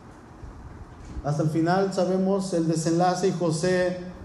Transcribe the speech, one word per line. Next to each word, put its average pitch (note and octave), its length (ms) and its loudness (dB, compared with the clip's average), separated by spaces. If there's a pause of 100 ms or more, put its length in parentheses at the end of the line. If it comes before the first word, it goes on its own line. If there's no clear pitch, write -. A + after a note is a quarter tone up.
(1200)
Hasta D3+ 200 0
el D3 60 2
final F3 440 2
sabemos F#3+ 600 2
el E3 140 2
desenlace E3+ 600 2
y F3+ 60 2
José, F3+ 680 2 (260)